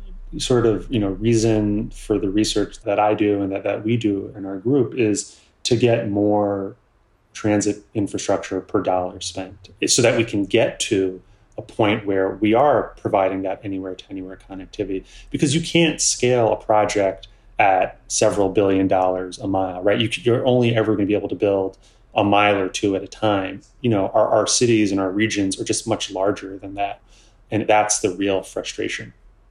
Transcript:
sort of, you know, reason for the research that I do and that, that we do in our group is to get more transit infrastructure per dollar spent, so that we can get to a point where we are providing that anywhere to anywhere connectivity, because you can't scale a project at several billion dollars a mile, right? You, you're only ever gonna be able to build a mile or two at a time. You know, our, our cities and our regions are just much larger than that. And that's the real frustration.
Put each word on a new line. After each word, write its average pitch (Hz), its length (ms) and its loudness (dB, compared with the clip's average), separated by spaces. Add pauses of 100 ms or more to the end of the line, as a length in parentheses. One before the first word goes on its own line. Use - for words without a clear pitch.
(360)
sort 120 300 2
of, 104 260 0
you 120 60 0
know, 98 120 0
reason 107 800 0
for - 280 -2
the 101 100 -2
research 104 540 -2
that 101 160 0
I 107 160 2
do 104 280 0
and 95 100 -4
that, 98 100 -6
that 101 220 -4
we 117 120 0
do 98 400 -4
in 95 80 -10
our 95 120 -10
group 120 420 0
is 107 420 -2 (220)
to 123 140 0
get 117 340 2
more 104 640 0 (580)
transit 104 520 0 (100)
infrastructure 95 680 -2
per 98 220 -2
dollar 90 380 -2
spent, - 480 -12 (180)
so - 160 2
that 120 140 4
we 113 80 0
can 101 200 -2
get - 360 0
to 92 400 -2 (360)
a - 60 -12
point 107 420 0
where 98 260 0
we 104 220 0
are 123 440 2
providing 95 460 2
that 95 200 -6
anywhere 95 320 -8
to - 160 -16
anywhere 92 280 -12 (100)
connectivity, 95 560 -8 (260)
because 143 240 0
you 170 60 2
can't 165 400 0
scale 120 520 2
a 107 40 0
project 104 720 0 (300)
at 95 500 2
several 101 400 2
billion 95 400 2
dollars 92 500 0
a 104 80 -8
mile, 95 360 -2
right? 104 180 2
You, 110 80 0 (140)
you're 120 240 2
only 123 280 4
ever 107 220 2
gonna 101 100 0
be 104 80 2
able 98 140 -2
to 92 80 -6
build 98 420 0 (360)
a 104 100 2
mile 101 320 4
or 95 120 -2
two 98 280 0
at 92 60 -4
a 101 60 -14
time. 95 540 -2 (180)
You 123 100 0
know, 98 180 2
our, 110 200 2
our 107 200 4
cities 110 420 4
and 98 100 0
our 92 100 0
regions 101 500 -2
are 113 40 -6
just - 220 -4
much 107 240 -4
larger 95 480 -4
than 98 160 -14
that. 101 260 -6 (520)
And 107 160 -2
that's 107 320 4
the 98 100 0
real 95 320 -2
frustration. - 680 -8 (380)